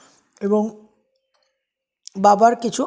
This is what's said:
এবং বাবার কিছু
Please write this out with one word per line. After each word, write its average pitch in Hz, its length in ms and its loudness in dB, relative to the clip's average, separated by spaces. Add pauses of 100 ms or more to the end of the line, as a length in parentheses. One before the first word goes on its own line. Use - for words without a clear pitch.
(400)
এবং 214 300 -2 (1500)
বাবার 208 380 4
কিছু 233 300 -6